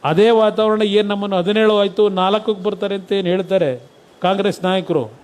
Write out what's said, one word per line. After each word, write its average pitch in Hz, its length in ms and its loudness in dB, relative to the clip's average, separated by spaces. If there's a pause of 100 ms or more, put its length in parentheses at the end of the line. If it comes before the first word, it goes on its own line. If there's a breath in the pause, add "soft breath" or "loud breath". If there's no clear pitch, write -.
ಅದೇ 165 260 4
ವಾತಾವರಣ 214 520 2
ಏನು 208 280 2
ನಮ್ಮನ್ನು 202 260 -4
ಹದಿನೇಳು 208 440 2
ಆಯಿತು, 202 300 2
ನಾಲ್ಕಕ್ಕೆ 196 540 0
ಬರ್ತಾರೆ 202 320 -4
ಅಂತ 190 160 -8
ಏನು 196 160 -2
ಹೇಳ್ತಾರೆ 175 540 -2 (400)
ಕಾಂಗ್ರೆಸ್ 196 420 -2
ನಾಯಕರು 175 480 -2 (120)